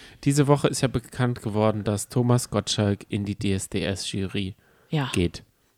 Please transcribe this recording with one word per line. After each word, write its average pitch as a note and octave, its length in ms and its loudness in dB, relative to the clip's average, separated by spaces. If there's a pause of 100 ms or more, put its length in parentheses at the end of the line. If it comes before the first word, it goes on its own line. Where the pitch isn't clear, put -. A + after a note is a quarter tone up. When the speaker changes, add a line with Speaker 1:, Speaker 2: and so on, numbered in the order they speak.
(260)
Speaker 1:
Diese C#3 220 4
Woche C#3+ 200 4
ist - 140 -4
ja C3+ 80 2
bekannt A#2+ 520 -4
geworden, G#2+ 440 2
dass G#2 240 -2
Thomas B2 400 2
Gottschalk G2+ 600 0
in G#2 140 -2
die G2 120 -2
D G2 180 0
S F#2+ 160 -4
D F#2+ 140 -2
S-Jury F#2+ 720 -4 (340)
Speaker 2:
Ja. D3 240 -2
Speaker 1:
geht. F2 300 0 (340)